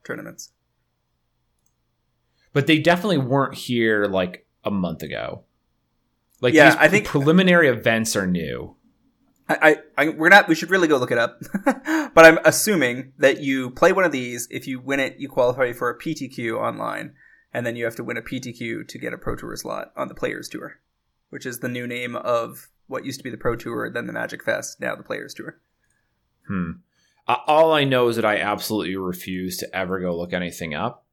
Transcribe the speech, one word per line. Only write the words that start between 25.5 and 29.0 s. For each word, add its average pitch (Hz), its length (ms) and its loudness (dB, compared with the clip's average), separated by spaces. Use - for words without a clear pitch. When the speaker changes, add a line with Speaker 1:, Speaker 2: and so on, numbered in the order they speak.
Speaker 2:
Hmm. 90 240 -6
Uh, 120 100 0
all 160 240 4
I 151 120 2
know 127 260 2
is 113 80 -2
that 110 80 0
I 104 120 2
absolutely 98 580 -4
refuse 92 600 -6